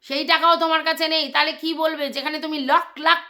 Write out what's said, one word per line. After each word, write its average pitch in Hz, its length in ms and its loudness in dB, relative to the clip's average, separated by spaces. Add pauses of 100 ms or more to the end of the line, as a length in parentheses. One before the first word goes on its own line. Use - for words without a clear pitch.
সেই 285 220 -4
টাকাও 330 320 4
তোমার 320 260 0
কাছে 320 260 -2
নেই। 311 200 -2
তাহলে 302 240 0
কি 320 220 -6
বলবে, 311 340 -2
যেখানে 285 300 -6
তুমি 311 200 -6
লাখ 285 400 0
লাখ 320 200 2 (120)